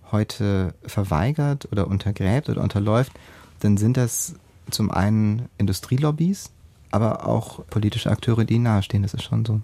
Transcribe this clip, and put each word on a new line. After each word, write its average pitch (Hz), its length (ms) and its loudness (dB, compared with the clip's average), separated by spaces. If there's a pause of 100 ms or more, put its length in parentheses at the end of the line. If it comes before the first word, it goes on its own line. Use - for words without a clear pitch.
(120)
heute 101 600 0 (120)
verweigert 139 880 0
oder 101 160 0
untergräbt 101 600 0
oder 113 140 -2
unterläuft, 104 480 2 (500)
dann 104 160 4
sind 113 200 2
das 127 400 -2 (340)
zum - 220 0
einen 107 560 2 (100)
Industrielobbys, 151 920 0 (400)
aber 107 340 0
auch - 400 -2
politische 107 440 -2
Akteure, 113 340 0
die 113 100 0
ihnen 120 100 2
nahestehen. 101 380 2
Das 101 120 -2
ist - 100 -8
schon 113 200 0
so. 107 200 0